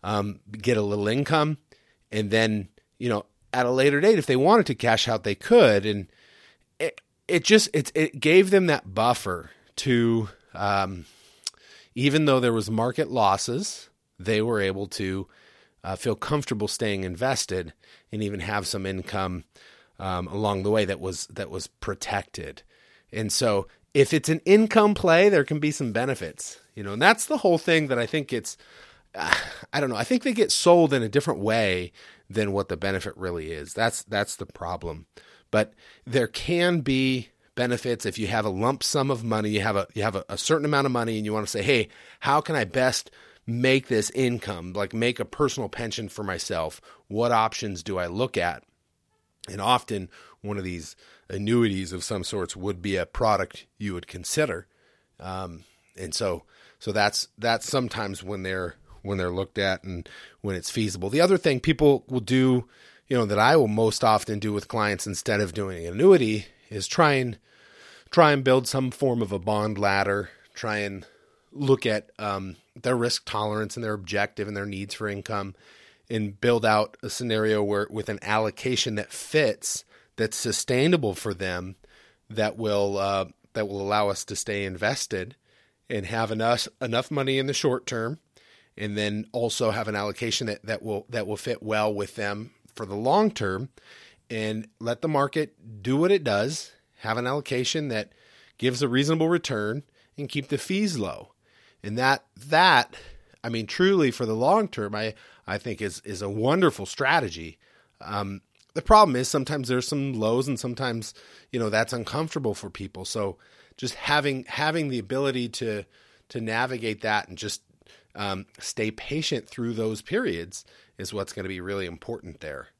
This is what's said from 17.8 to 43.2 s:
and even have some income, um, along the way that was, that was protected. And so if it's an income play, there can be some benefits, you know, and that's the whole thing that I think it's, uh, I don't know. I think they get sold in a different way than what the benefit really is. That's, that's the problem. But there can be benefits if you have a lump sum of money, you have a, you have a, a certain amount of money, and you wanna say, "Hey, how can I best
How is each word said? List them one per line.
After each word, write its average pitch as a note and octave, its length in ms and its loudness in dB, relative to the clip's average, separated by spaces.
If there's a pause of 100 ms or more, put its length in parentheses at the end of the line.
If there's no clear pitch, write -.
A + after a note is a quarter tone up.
and G#2+ 100 -4
even G2+ 180 -4
have G2+ 260 -2
some G2 180 -4
income, F#2+ 600 -4 (540)
um, F2+ 280 -4
along G2+ 360 -2
the G2+ 80 0
way G#2+ 140 4
that F#2 160 -4
was, F2+ 280 -6
that F#2 220 -10
was F2+ 160 -10
protected. - 960 -8 (480)
And G#2+ 220 -4
so G2+ 360 0 (260)
if C#3 180 6
it's D#3+ 160 0
an D#3+ 160 2
income G#3 480 8
play, F#3 380 6
there D#3+ 140 6
can D3+ 160 -2
be D3+ 100 2
some C3+ 220 -4
benefits, A2+ 680 -4 (140)
you G#2+ 80 -10
know, G2 100 -6
and G#2+ 80 -4
that's F#3+ 240 6
the D4+ 140 -2
whole F3 200 4
thing D#3+ 280 2
that C3 120 0
I A#2 60 2
think C#3+ 300 -4
it's, - 240 -6 (560)
uh, D#2+ 180 0 (400)
I D3 80 0
don't C#3+ 80 0
know. A#2+ 80 -2
I A2 80 0
think B3+ 200 0
they C4 100 0
get G#3+ 180 2
sold E3+ 400 6
in C3 100 2
a A2 60 -2
different C#3 320 0
way G2+ 520 0 (360)
than G2+ 240 0
what G2 160 0
the F2+ 80 -4
benefit G2 400 -4
really F2 360 -6
is. D2 200 -10
That's, A2+ 300 -2
that's G2+ 320 -4
the G2 120 -12
problem. E2+ 600 -10 (460)
But G#2+ 220 0 (300)
there B2 220 0
can F3 540 0
be C3 480 0 (260)
benefits B2 500 -2
if G#2 140 -4
you G#2+ 80 -2
have G#2+ 180 0
a G#2+ 60 0
lump A2+ 320 0
sum C#3 300 0
of A#2 100 -4
money, G#2+ 280 0
you G#2 100 2
have G2+ 160 0
a, G2 180 0
you G#2+ 80 -4
have G2+ 140 -2
a, F#2+ 120 -6
a G2 80 -8
certain D3+ 280 0
amount C#3+ 220 2
of B2+ 60 0
money, A#2 240 -2
and G#2+ 80 -4
you G#2+ 80 -4
wanna G#2+ 140 -2
say, G#2 160 -4
"Hey, A#2 260 2 (300)
how C#3+ 220 2
can D#3 160 -4
I B2 80 2
best B2+ 480 -2 (340)